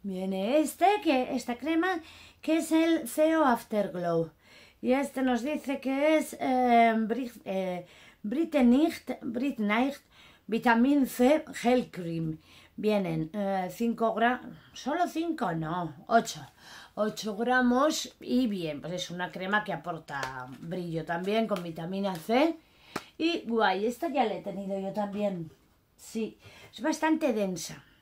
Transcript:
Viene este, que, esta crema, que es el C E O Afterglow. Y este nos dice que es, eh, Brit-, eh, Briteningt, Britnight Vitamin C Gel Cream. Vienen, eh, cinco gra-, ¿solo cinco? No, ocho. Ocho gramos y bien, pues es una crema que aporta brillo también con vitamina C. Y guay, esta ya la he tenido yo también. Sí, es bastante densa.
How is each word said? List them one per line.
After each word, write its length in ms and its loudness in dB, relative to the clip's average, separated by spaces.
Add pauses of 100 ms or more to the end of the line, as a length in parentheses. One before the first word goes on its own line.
Viene 560 -2
este, 300 2 (160)
que, 320 2
esta 220 -4
crema, 440 0 (400)
que 160 2
es 140 -2
el 360 2
C 220 2
E 80 4
O 80 4
Afterglow. 840 0 (500)
Y 120 2
este 280 -2
nos 220 0
dice 360 -4
que 380 2
es, 220 -2
eh, 580 4
Brit-, 480 -4
eh, 400 -4 (380)
Briteningt, 880 2 (100)
Britnight 720 -2 (540)
Vitamin 580 4
C 480 4
Gel 380 2
Cream. 480 -4 (360)
Vienen, 580 0
eh, 380 -2
cinco 440 -2
gra-, 260 2 (320)
¿solo 340 -2
cinco? 440 -4
No, 420 -4 (140)
ocho. 360 0 (520)
Ocho 420 -4
gramos 840 2
y 260 2
bien, 340 -4
pues 120 -8
es 180 -8
una 200 -6
crema 320 -2
que 80 -8
aporta 760 -8 (120)
brillo 460 -6
también 400 -2
con 160 -4
vitamina 540 -6
C. 420 2 (600)
Y 300 -2
guay, 380 2
esta 240 -4
ya 160 0
la 80 -2
he 80 -8
tenido 380 -6
yo 140 -6
también. 580 -4 (440)
Sí, 440 -8 (340)
es 80 -14
bastante 520 2
densa. 500 -4 (180)